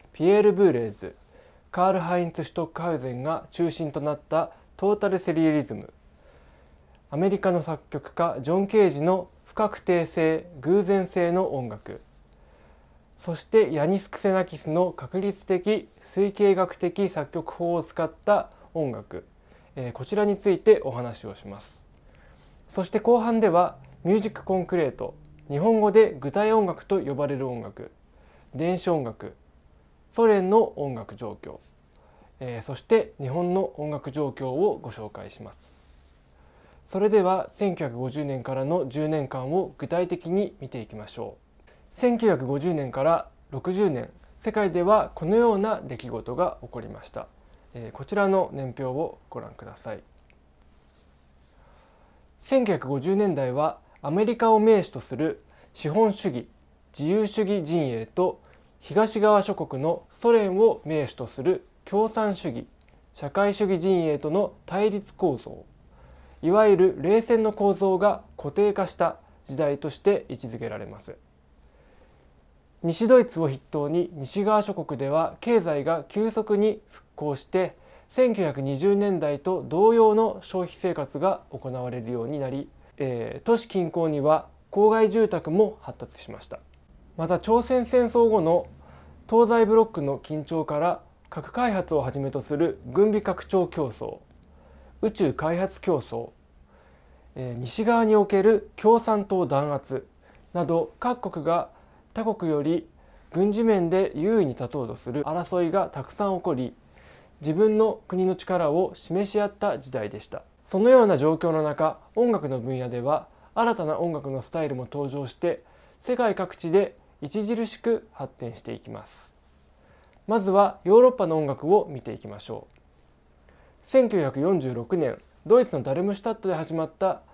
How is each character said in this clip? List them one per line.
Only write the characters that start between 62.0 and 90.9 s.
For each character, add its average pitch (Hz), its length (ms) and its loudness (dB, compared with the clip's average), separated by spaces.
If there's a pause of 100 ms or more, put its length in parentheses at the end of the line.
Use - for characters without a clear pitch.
産 214 260 -2
主 175 140 -8
義、 117 160 -8 (480)
社 143 160 -12
会 202 240 2
主 202 120 0
義 185 140 0
陣 175 280 2
営 147 100 0
と 151 140 -4
の 196 220 0 (120)
対 202 240 0
立 202 240 -6
構 143 240 0
造、 - 280 -16 (760)
い 156 80 0
わ 214 160 6
ゆ 196 120 8
る 180 220 4
冷 196 220 4
戦 226 220 2
の 208 100 0
構 202 220 0
造 190 240 0
が 202 240 2 (140)
固 143 140 -8
定 202 220 2
化 196 140 -2
し - 80 -16
た 165 220 0 (280)
時 139 100 -12
代 143 220 0
と 143 140 -8
し - 80 -20
て 202 300 0
位 135 40 -10
置 123 140 -12
づ 113 100 -12
け 113 100 -8
ら 104 120 -10
れ 101 80 -12
ま 104 120 -16
す。 - 160 -18 (1700)
西 170 260 0
ド 254 120 10
イ - 80 4
ツ - 120 -8
を 156 100 0
筆 135 100 -6 (100)
頭 147 180 -2
に、 175 260 -2
西 156 300 -6
側 214 200 2
諸 208 100 -6
国 147 240 -8
で 135 120 -4
は 156 320 0
経 226 200 2
済 151 220 -2
が 160 240 -2
急 214 240 -2
速 214 260 -2
に 214 320 0
復 - 160 -20 (100)
興 147 200 -6
し - 100 -14
て、 185 320 -2 (320)
千 254 240 2
九 196 80 -2
百 135 200 -2
二 135 180 -4
十 202 160 4
年 196 240 0
代 147 200 -2
と 185 300 -4
同 202 240 4
様 220 220 6
の 220 260 0
消 185 220 -6
費 175 120 -10
生 180 200 -4
活 143 240 -8
が 185 220 0 (100)
行 131 200 -12
わ 127 200 -8
れ 123 100 -8
る 113 100 -10
よ 117 120 -4
う 120 40 -6
に 147 120 -6
な 135 100 -6
り、 139 180 -8 (300)
え 120 460 -6
ー、 - 20 -20
都 226 120 4
市 226 100 -12
近 175 240 -4
郊 165 160 -2
に 147 140 -2
は 151 260 2 (240)
郊 208 180 4
外 220 220 4
住 220 160 4
宅 165 240 -4
も 208 300 2
発 - 180 -16
達 - 200 -16
し - 120 -16
ま 107 100 -16
し - 60 -20
た。 - 100 -12 (600)
ま 165 100 -2
た、 170 120 2
朝 226 220 2
鮮 247 240 0
戦 247 200 4
争 233 240 4
後 214 120 4
の 165 240 2 (640)
東 226 200 6
西 233 160 4
ブ 214 100 4
ロ 226 80 8
ッ 220 80 -2
ク 160 100 -6
の 139 160 -2
緊 151 260 -8
張 156 220 -4
か 196 140 -4
ら、 175 220 0 (280)